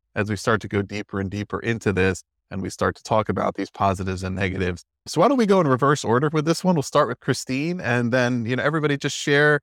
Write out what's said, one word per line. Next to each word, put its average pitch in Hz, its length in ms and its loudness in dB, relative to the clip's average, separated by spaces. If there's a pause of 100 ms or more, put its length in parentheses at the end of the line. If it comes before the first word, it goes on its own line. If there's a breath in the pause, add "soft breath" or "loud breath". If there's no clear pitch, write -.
(160)
as 104 140 -2
we 107 60 -2
start 110 260 0
to 104 60 -12
go 101 140 -2
deeper 101 380 -6
and 98 100 -4
deeper 104 300 -6
into 110 320 -2
this 95 320 2 (260)
and 95 120 -8
we 92 80 -6
start 90 260 -2
to - 80 -20
talk 107 260 0
about 98 260 -2
these 98 140 -6
positives 95 540 -2
and 92 120 -4
negatives. 92 480 -4 (220)
So - 160 -2
why 208 60 6
don't 277 100 2
we 226 80 4
go 196 140 4
in 160 80 4
reverse 135 360 2
order 127 280 2
with 156 140 0
this 165 180 -2
one? 185 120 4
We'll 139 80 0
start 147 260 2
with 123 100 -8
Christine, 160 640 -4
and 120 320 0
then, 123 320 2
you 123 100 -2
know, 120 80 -4
everybody 147 340 0
just 139 200 -4
share 147 440 4